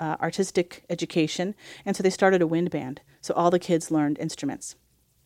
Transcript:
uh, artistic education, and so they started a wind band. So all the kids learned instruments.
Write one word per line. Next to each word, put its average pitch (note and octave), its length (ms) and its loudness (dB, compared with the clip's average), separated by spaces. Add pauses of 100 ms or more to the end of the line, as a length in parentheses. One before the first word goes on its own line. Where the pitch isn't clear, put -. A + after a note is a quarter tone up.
uh, D#3 200 -4
artistic - 680 -2
education, F3 640 -2 (320)
and G3+ 100 -2
so G3+ 60 -6
they F#3+ 80 4
started F#3+ 320 4
a D#3+ 60 4
wind E3 220 0
band. C#3 320 -8 (180)
So - 140 -6
all E3+ 180 4
the F3+ 80 4
kids D#3+ 320 0
learned D3+ 260 2
instruments. - 560 -8 (520)